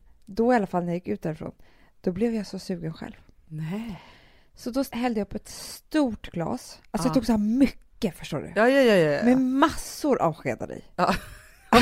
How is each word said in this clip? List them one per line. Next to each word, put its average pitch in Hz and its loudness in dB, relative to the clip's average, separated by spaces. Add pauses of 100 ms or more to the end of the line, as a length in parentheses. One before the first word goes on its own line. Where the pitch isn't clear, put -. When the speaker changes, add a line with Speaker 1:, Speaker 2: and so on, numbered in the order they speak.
(260)
Speaker 1:
då 226 0
i - 6
alla 202 2
fall, 175 -2
när 175 -4
jag 170 -2
gick 180 -8
ut 202 -6
därifrån, 160 -8 (500)
då 190 -2
blev 226 -2
jag 208 -6
så 190 -12
sugen 170 -8
själv. - -14 (320)
Speaker 2:
Nej. 165 -10 (540)
Speaker 1:
Så - -12
då 262 -2
hällde 233 -2
jag 202 -2
upp - -10
ett - -12
stort - -4
glas. 170 -6 (120)
Alltså, 196 -2
Speaker 2:
Ja. - 2
Speaker 1:
jag - 0
tog 233 2
så 247 2
här 220 2
mycket, 214 0
förstår 151 -8
du? - -12
Speaker 2:
Ja, 220 6
ja, 277 6
ja, 226 6
ja, 160 4
ja. 143 0
Speaker 1:
Med 247 6
massor 269 0
av 160 2
skedar - -8
i. - -14 (120)
Speaker 2:
Ja. 180 0
<laughs> - -12 (480)
Ja, 233 10